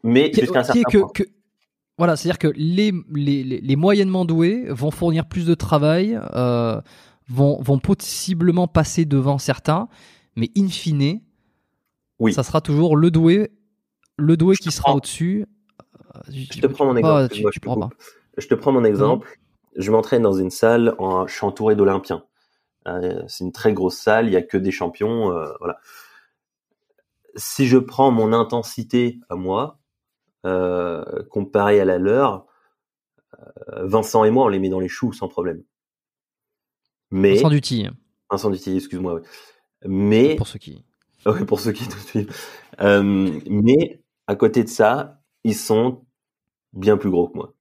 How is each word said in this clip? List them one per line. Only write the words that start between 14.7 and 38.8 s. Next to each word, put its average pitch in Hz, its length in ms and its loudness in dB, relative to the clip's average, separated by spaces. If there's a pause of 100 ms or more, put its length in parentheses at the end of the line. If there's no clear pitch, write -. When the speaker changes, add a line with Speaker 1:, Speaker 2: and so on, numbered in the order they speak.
Speaker 2:
sera - 140 -2
Speaker 1:
prends, 143 80 4
Speaker 2:
au-dessus. 185 500 -4 (680)
Euh, - 140 -20
Speaker 1:
je 135 200 -14
Speaker 2:
tu - 120 -12
Speaker 1:
te 139 60 2
Speaker 2:
peux 131 80 2
Speaker 1:
prends 143 100 0
mon 127 160 2
Speaker 2:
pas, - 0 -
Speaker 1:
exemple, 147 280 4
Speaker 2:
tu, 101 180 -8
Speaker 1:
excuse-moi, 101 40 2
Speaker 2:
tu - 60 -10
Speaker 1:
je - 40 -12
te - 40 -20
Speaker 2:
pourras 117 100 -4 (140)
Speaker 1:
coupe. - 100 -14
Speaker 2:
pas. - 60 -20 (380)
Speaker 1:
Je - 60 -16
te 127 60 4
prends 139 180 0
mon 123 120 2
exemple. 107 440 2
Speaker 2:
Mhm. - 60 -20 (420)
Speaker 1:
Je 98 160 -2
m'entraîne 113 300 2
dans 101 100 2
une 95 180 -2
salle, 117 480 2
en, 92 300 -2
je - 60 -12
suis - 120 -6
entouré 107 300 0
d'Olympiens. 98 480 0 (640)
Euh, 90 400 -6
c'est - 160 -12
une 90 80 -8
très 110 200 0
grosse 92 240 -2
salle, 113 300 0
il 101 60 0
y 92 40 2
a 90 60 2
que - 140 -6
des 95 160 0
champions, 104 580 -4
euh, 82 160 -6 (140)
voilà. 85 180 -8 (1600)
Si 127 320 -2
je 127 100 6
prends 131 320 2
mon 113 220 2
intensité 117 960 -2
à 90 80 -8
moi, 95 420 -6 (680)
euh, 90 600 -4 (260)
comparée 104 480 2
à 98 60 2
la 92 140 2
leur, 104 480 0 (1200)
euh, - 180 -10
Vincent 110 380 2
et 107 80 6
moi, 131 140 4
on - 20 4
les 98 100 0
met 95 120 -2
dans 92 100 -2
les 92 80 -4
choux 113 240 -6
sans 92 160 -10
problème. 87 340 -6 (1500)
Mais 98 240 4
Speaker 2:
Vincent 147 140 4
Duty. 127 360 0 (420)
Speaker 1:
Vincent 101 220 -2
Duty, 95 260 -6
excuse-moi, 90 380 -6